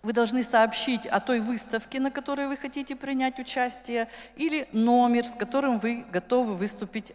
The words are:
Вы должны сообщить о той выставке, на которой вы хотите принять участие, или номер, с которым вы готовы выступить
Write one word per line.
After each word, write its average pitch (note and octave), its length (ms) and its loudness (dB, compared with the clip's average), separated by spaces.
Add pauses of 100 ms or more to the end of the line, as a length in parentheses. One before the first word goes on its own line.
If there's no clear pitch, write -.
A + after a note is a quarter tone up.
Вы G#3+ 100 -4
должны A#3 320 2
сообщить A3+ 640 2
о G3 140 2
той B3 180 0
выставке, A3+ 600 -4
на C4+ 100 0
которой C#4 380 -4
вы C4+ 80 -4
хотите C#4 360 -8
принять C4 460 -2
участие, A#3+ 720 -2 (260)
или D#4 380 -2
номер, A#3+ 520 6
с A#3+ 80 -8
которым A#3+ 460 0
вы A#3 320 -2
готовы A3 440 0
выступить G3+ 600 -6